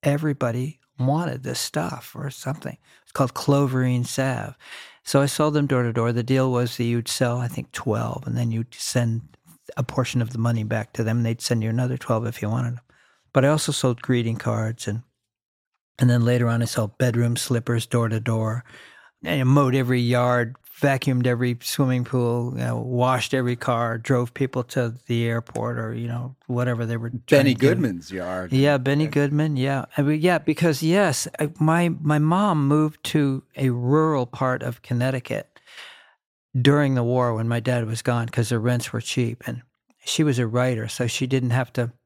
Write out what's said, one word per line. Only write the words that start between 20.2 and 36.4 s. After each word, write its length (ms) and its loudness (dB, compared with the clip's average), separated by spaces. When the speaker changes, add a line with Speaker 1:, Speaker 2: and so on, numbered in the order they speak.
Speaker 1:
vacuumed 460 2
every 340 0
swimming 440 0
pool, 480 0
you 100 -4
know, 160 -2
washed 560 0
every 200 0
car, 440 -2
drove 340 0
people 300 -2
to 320 -4
the 220 0
airport 500 -4
or, 160 -6
you 140 -8
know, 280 -8
whatever 400 -2
they 100 -2
were 140 -6
Speaker 2:
Benny 160 -8
Speaker 1:
trying 180 8
to 80 6
do. 140 4
Speaker 2:
Goodman's 440 0
yard. 400 -6
Speaker 1:
Yeah, 280 4
Benny 240 0
Speaker 2:
Yeah. 80 -2
Speaker 1:
Goodman, 460 0
yeah. 280 -2
I 60 0
mean, 200 2
yeah, 180 4
because, 420 0
yes, 460 2
I, 200 -2
my, 300 4
my 160 2
mom 500 2
moved 380 2
to 380 0
a 140 0
rural 560 2
part 380 -2
of 180 -8
Connecticut 800 -4